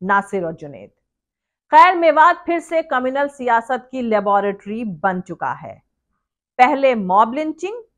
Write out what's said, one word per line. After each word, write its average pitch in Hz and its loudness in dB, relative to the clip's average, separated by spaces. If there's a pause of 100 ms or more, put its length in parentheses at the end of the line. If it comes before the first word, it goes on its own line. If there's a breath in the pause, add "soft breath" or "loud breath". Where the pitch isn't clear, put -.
नासिर 196 -2
और 160 -8
जुनैद। 131 -20 (800)
खैर, 349 8
मेवात 339 4
फिर 339 -2
से 330 -4
कम्युनल 269 -4
सियासत 240 -2
की 254 -8
लेबोरेटरी 202 -2
बन 185 -4
चुका 147 -8
है। 107 -18 (760)
पहले 269 2
मॉब 208 0
लिंचिंग 320 -8 (140)